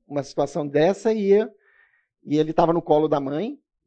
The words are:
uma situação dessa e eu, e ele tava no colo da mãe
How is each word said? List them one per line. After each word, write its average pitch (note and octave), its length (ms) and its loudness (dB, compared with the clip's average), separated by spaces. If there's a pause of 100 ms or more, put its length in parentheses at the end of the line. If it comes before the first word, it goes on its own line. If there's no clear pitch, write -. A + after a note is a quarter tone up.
uma C#3+ 160 -6
situação D3 440 -4
dessa F3+ 460 2
e G3+ 180 0
eu, G#3+ 220 2 (680)
e D3 140 -2
ele D#3 140 0
tava E3 220 2
no E3+ 80 0
colo D#3 260 2
da D3 120 0
mãe D#3 420 -6 (260)